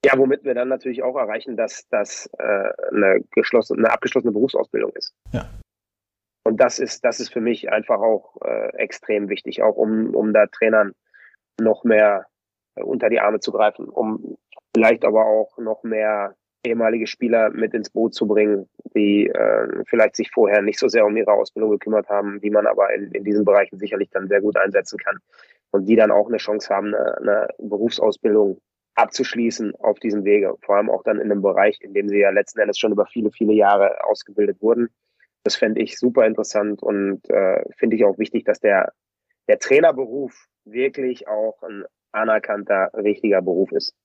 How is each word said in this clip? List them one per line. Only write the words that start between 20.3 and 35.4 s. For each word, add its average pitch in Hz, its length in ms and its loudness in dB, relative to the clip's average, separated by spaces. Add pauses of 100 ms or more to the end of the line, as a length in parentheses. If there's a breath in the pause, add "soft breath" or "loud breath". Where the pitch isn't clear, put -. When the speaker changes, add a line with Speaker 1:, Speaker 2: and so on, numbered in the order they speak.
Speaker 1:
vorher 104 320 4
nicht 104 180 -2
so 135 80 2
sehr 110 160 4
um 104 120 2
ihre 107 160 2
Ausbildung 107 380 0
gekümmert 104 380 -2
haben, 101 320 -4
die 104 100 -4
man 107 160 4
aber 104 280 2
in, 101 180 -6
in 101 120 -6
diesen 104 200 0
Bereichen 98 340 2
sicherlich 101 320 -6
dann 95 180 -6
sehr 101 120 2
gut 104 160 0
einsetzen 98 420 -2
kann - 200 -6 (560 soft breath)
und 98 120 0
die 110 100 4
dann 110 140 6
auch 104 180 2
eine 117 80 -2
Chance 104 360 -4
haben, 104 220 -2
eine, - 220 -2
eine 104 320 0 (100)
Berufsausbildung 104 1000 0 (360)
abzuschließen 113 840 -2
auf - 240 -2
diesem 107 220 -4
Wege, 101 380 2
vor 101 160 0
allem 104 140 0
auch - 120 -2
dann 107 140 -2
in 104 160 -2
einem 101 80 -2
Bereich, 98 400 2
in 98 140 -20
dem 101 160 -2
sie 101 80 0
ja 98 100 6
letzten 101 320 0
Endes 104 180 0
schon 107 140 0
über 101 140 0
viele, 107 240 -4
viele 107 240 0
Jahre 101 500 4
ausgebildet 101 560 -2
wurden. 117 300 0 (540)